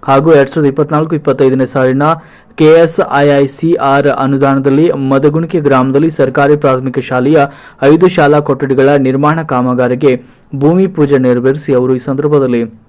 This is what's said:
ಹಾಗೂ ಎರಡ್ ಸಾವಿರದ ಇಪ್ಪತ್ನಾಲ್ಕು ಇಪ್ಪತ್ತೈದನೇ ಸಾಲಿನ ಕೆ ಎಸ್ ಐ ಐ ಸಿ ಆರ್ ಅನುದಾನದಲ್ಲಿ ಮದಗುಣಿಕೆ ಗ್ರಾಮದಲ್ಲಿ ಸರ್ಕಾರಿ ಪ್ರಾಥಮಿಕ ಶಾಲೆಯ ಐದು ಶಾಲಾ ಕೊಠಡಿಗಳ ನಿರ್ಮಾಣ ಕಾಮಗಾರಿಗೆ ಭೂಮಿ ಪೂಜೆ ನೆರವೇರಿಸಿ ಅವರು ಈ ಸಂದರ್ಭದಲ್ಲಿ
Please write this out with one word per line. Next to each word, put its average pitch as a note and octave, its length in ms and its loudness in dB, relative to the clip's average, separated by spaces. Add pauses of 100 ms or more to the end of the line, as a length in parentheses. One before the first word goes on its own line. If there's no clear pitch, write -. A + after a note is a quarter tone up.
ಹಾಗೂ C#3+ 300 2
ಎರಡ್ C3+ 160 4
ಸಾವಿರದ D3 200 0
ಇಪ್ಪತ್ನಾಲ್ಕು D#3 460 -4
ಇಪ್ಪತ್ತೈದನೇ C3 500 0
ಸಾಲಿನ C3 380 -2 (520)
ಕೆ D#3 100 2
ಎಸ್ D#3+ 340 4 (140)
ಐ C#3+ 140 2
ಐ C#3 180 2
ಸಿ E3 280 -4
ಆರ್ C#3 340 0
ಅನುದಾನದಲ್ಲಿ C#3 840 0
ಮದಗುಣಿಕೆ D3 720 -2
ಗ್ರಾಮದಲ್ಲಿ C#3 500 0
ಸರ್ಕಾರಿ C#3+ 440 0
ಪ್ರಾಥಮಿಕ C3 440 -2
ಶಾಲೆಯ C3 400 0 (440)
ಐದು E3 240 4
ಶಾಲಾ D3+ 320 2
ಕೊಠಡಿಗಳ C#3 500 0
ನಿರ್ಮಾಣ C#3+ 540 0
ಕಾಮಗಾರಿಗೆ B2+ 680 0 (440)
ಭೂಮಿ E3 320 0
ಪೂಜೆ C#3+ 300 0
ನೆರವೇರಿಸಿ C3 560 0
ಅವರು B2+ 220 0
ಈ B2+ 40 -4
ಸಂದರ್ಭದಲ್ಲಿ C3+ 600 -2 (280)